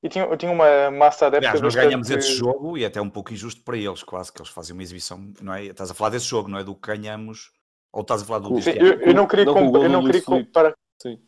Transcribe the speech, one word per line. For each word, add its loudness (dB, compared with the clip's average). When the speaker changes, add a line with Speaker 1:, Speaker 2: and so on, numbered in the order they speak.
Speaker 1:
E -6
tinha, -2
eu -2
tinha -4
uma 4
massa 4
adepta 2
Speaker 2:
Aliás, 0
nós 0
Speaker 1:
bastante 4
Speaker 2:
ganhamos -4
esse -2
jogo -4
e -4
até -6
é -4
um -6
pouco -14
injusto -16
para -8
eles, -8
quase, -12
que -20
eles -18
fazem -16
uma -12
exibição, -16
não -12
é? -12
Estás -12
a -14
falar -2
desse -6
jogo, -4
não -8
é? -8
Do -12
que -20
ganhamos, -12
ou -10
estás -4
a -12
falar -4
do -12
Speaker 3:
Com -2
Speaker 1:
Sim, -2
Speaker 2:
deste -4
ano? 8
Speaker 1:
eu, -4
eu 6
não 4
queria 2
Speaker 3:
Não, 2
com 4
o 4
Speaker 1:
compa-, 4
Speaker 3:
gol 6
Speaker 1:
eu 4
Speaker 3:
do 4
Speaker 1:
não 4
Speaker 3:
Luís 2
Speaker 1:
queria 2
Speaker 3:
Filipe. 0
Speaker 1:
comparar. 4
Speaker 3:
Sim. -12